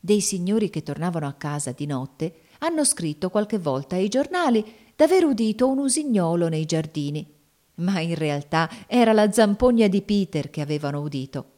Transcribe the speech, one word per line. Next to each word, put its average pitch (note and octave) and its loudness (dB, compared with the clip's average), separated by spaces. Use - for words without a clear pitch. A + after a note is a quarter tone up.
Dei G3+ 2
signori G3 -2
che D#3 -6
tornavano D#3 -4
a C#3+ -6
casa D3 -6
di C#3+ -8
notte C#3+ -8
hanno D#4 -2
scritto E3 -2
qualche G#3 -2
volta C#3+ -4
ai F#3+ 0
giornali C4+ 0
d'aver E4+ 4
udito A3+ 2
un C4+ 0
usignolo G#3 0
nei D#3+ -2
giardini, D#3 -4
ma F3+ -2
in E3 -2
realtà D#3 -2
era A3+ 4
la G#3 6
zampogna A3+ 4
di G3 2
Peter F#3 -2
che - -6
avevano D3 -4
udito. C#3+ -8